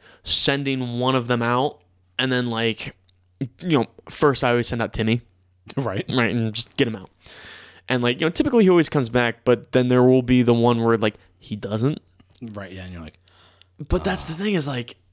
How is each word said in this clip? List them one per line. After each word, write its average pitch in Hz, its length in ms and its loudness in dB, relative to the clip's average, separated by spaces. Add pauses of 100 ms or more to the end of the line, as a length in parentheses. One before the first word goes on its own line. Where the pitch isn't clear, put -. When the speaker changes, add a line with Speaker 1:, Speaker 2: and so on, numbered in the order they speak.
(240)
Speaker 1:
sending 135 760 -2
one 127 160 2
of 120 120 0
them 120 140 0
out 123 400 -2 (380)
and 131 120 0
then, 123 180 0
like, 113 460 -4 (680)
you 170 180 0
know, 226 60 0 (240)
first 143 340 0
I 123 60 2
always 120 180 2
send 117 140 -4
out 107 120 -4
Timmy. 113 320 0
Speaker 2:
<laughs> - 60 -20 (460)
Right. 117 300 -4
Speaker 1:
Right, 120 280 0
and 113 180 -2
just - 240 -8
get 131 100 2
him 110 80 -8
out. 95 140 -18 (800)
And, 127 140 0
like, 123 180 0
you 156 60 0
know, - 40 2
typically 247 340 2
he 185 40 6
always 170 180 4
comes 127 220 -2
back, 120 360 -2
but 120 260 2
then 127 160 2
there 127 160 4
will 131 180 6
be 123 220 4
the 120 100 4
one 117 300 2
where, 117 120 4
like, 107 200 0 (240)
he - 160 -12
doesn't. 110 440 -4 (400)
Speaker 2:
Right, 101 320 -14
yeah, 95 120 -14
and 92 100 -14
you're 85 80 -14
like, 78 160 -18 (680)
Speaker 1:
But 180 160 -2
that's 185 220 -4
Speaker 2:
"Ah." - 20 -14
Speaker 1:
the 160 80 -10
thing 202 180 -4
is, 151 140 -2
like, 123 280 -8 (180)